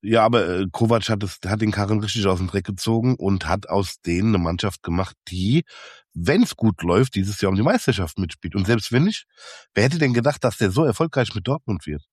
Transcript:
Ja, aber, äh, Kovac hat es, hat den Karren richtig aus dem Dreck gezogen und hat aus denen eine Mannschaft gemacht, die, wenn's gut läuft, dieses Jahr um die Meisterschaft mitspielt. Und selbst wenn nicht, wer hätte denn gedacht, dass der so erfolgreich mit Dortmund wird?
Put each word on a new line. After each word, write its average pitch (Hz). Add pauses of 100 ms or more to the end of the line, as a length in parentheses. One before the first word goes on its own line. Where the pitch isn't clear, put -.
Ja, 110
aber, 113
äh, 92
Kovac 113
hat 104
es, 101
hat 107
den 107
Karren 104
richtig 104
aus 92
dem 92
Dreck 95
gezogen 113
und 98
hat 95
aus 95
denen 95
eine 92
Mannschaft 87
gemacht, 90 (140)
die, 101 (500)
wenn's 156
gut 110
läuft, 92
dieses 98
Jahr 95
um 95
die 101
Meisterschaft 123
mitspielt. 90
Und 98
selbst 110
wenn 131
nicht, 214 (480)
wer 101
hätte 151
denn 139
gedacht, 120
dass 120
der 98
so 139
erfolgreich 139
mit 95
Dortmund 120
wird? 76 (100)